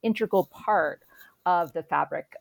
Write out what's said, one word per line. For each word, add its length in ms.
integral 440
part 560
of 300
the 80
fabric 580